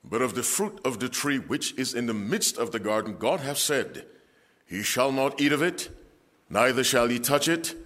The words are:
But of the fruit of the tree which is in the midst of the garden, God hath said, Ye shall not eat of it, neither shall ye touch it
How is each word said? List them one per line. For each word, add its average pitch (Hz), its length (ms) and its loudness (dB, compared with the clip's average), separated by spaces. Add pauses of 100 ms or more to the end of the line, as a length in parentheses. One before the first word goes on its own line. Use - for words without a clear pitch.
But 123 200 0
of 117 100 0
the 120 80 -2
fruit 202 420 -2
of 127 160 -2
the 123 80 -2
tree 143 300 -2
which - 400 -4
is 127 160 -2
in 117 140 -2
the 113 80 -2
midst 113 420 -2
of 117 140 -2
the 113 80 -4
garden, 104 400 -2
God 147 220 0
hath 139 180 -4
said, - 480 -2 (600)
Ye 92 140 -6
shall 127 300 2
not 135 280 0
eat 147 120 4
of 143 100 2
it, - 340 -2 (540)
neither 123 340 4
shall 120 280 4
ye 120 80 0
touch 139 280 2
it 165 280 0 (100)